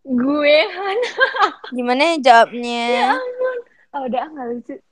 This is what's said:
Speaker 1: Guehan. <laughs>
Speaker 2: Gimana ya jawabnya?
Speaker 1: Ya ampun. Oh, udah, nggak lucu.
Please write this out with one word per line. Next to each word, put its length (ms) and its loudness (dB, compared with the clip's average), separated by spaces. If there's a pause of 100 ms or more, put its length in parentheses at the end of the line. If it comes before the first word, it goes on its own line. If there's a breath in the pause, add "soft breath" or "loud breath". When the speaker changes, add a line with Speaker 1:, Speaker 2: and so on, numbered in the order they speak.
Speaker 1:
Guehan. 960 0 (400)
<laughs> 400 -2
Speaker 2:
Gimana 260 0
ya 160 2
jawabnya? 720 4
Speaker 1:
Ya 240 0
ampun. 440 -4 (340)
Oh, 160 -8
udah, 200 -4
nggak 220 -12
lucu. 260 -10 (160)